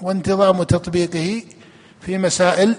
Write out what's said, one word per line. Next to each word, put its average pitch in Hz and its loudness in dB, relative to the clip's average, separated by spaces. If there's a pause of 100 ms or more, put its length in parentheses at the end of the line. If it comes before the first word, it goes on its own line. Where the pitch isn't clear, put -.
وانتظام 190 0
تطبيقه 175 -2 (580)
في 185 -6
مسائل 185 2